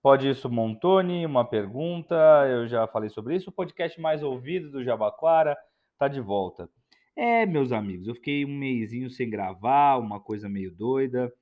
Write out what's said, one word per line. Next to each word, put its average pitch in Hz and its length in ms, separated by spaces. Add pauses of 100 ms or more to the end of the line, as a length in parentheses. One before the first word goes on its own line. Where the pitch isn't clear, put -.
Pode 135 280
Isso, 131 200
Montoni, 170 760
uma 131 180
pergunta, 147 680 (340)
eu 120 200
já 113 180
falei 107 240
sobre 113 240
isso, 185 160
o - 20
podcast 170 480
mais 156 220
ouvido 147 480
do 135 140
Jabaquara 143 760 (400)
tá 139 80
de 139 140
volta. 95 500 (460)
É, 233 280
meus 143 280
amigos, 98 340
eu 117 80
fiquei 143 300
um 143 120
mesinho 127 540
sem 127 180
gravar, 110 680
uma 104 240
coisa 104 280
meio 95 220
doida 123 720